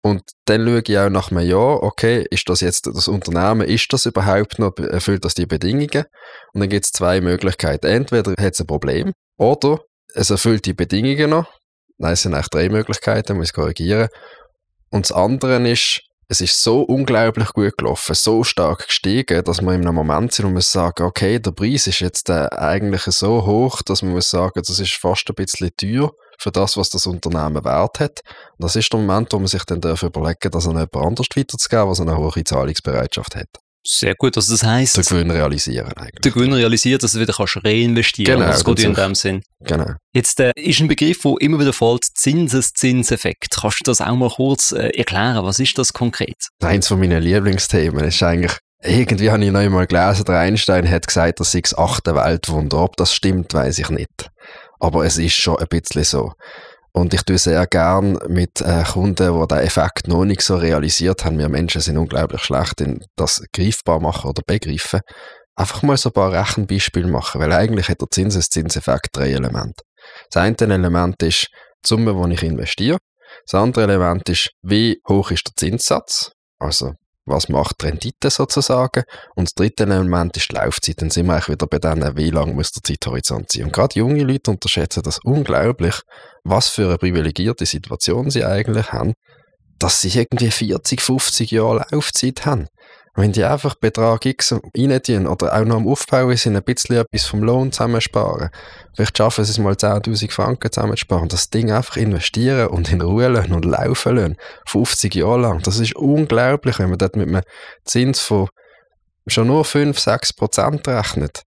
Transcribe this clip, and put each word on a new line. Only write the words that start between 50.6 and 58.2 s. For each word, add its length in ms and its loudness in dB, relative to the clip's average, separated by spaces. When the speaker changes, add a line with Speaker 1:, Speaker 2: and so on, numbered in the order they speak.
Speaker 1:
hat 160 2
gesagt, 360 0
das 100 0
sei 80 2
das 180 -2
achte 380 0
Weltwunder. 600 0
Ob 180 0
das 180 0
stimmt, 400 -2
weiss 260 0
ich 100 -6
nicht. 400 -6
Aber 260 2
es 120 0
ist 180 0
schon 220 0
ein 100 -4
bisschen 380 -2
so. 260 -2
Und 200 2
ich 80 -2
tue 160 2
sehr 260 2
gern 600 2